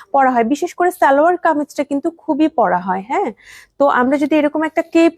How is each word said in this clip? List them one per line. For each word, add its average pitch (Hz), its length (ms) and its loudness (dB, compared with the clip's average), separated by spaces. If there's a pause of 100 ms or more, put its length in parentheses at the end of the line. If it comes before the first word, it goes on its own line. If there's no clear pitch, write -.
(120)
পরা 269 180 2
হয়। 240 140 0
বিশেষ 285 300 -4
করে 359 160 0
সালোয়ার 311 460 2
কামিজটা 302 480 -4
কিন্তু 285 260 -6
খুবই 311 380 -2
পরা 180 300 0
হয়, 185 300 -6
হ্যাঁ? 311 240 -4 (460)
তো 277 100 2
আমরা 262 280 0
যদি 302 200 0
এরকম 294 260 0
একটা 320 200 -4
কেপ 330 360 2